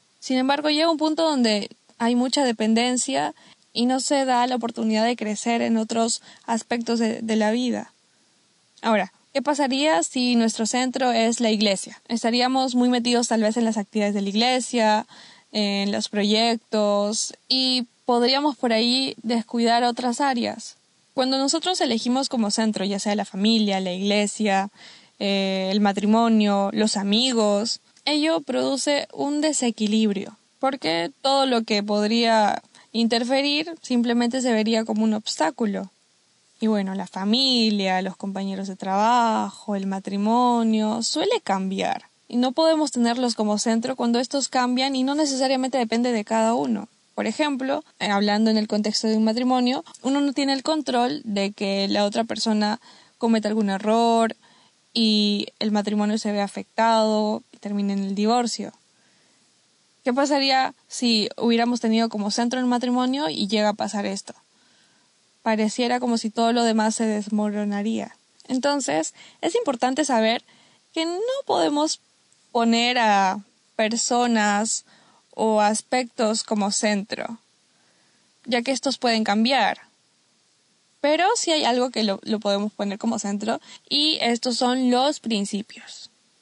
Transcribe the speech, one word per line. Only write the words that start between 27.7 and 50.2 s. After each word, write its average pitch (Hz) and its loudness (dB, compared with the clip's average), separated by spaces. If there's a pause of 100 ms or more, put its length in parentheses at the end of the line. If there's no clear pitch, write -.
ello 302 0
produce 269 -2
un 294 -4
desequilibrio, 220 0 (220)
porque 269 -2 (100)
todo 269 2
lo 233 2
que 214 -2
podría 214 2 (300)
interferir 269 0
simplemente 240 0
se 247 0
vería 220 0
como 220 -2
un 220 2
obstáculo. 214 -4 (680)
Y 226 0
bueno, 196 0
la 190 -6
familia, 208 0
los 185 -6
compañeros 196 -8
de 190 -10
trabajo, 214 0
el 190 -4
matrimonio, 220 2
suele 381 0
cambiar. 190 -2 (240)
Y 226 -4
no 254 2
podemos 320 2
tenerlos 240 0
como 208 0
centro 233 0
cuando 240 0
estos 262 -2
cambian 254 0
y 254 0
no 277 0
necesariamente 269 0
depende 240 0
de 214 0
cada 226 2
uno. 233 -2 (260)
Por 214 -2
ejemplo, 277 -2 (160)
eh, 214 -2
hablando 208 2
en 214 4
el 214 0
contexto 214 -2
de 220 2
un 220 2
matrimonio, 247 0 (180)
uno 277 0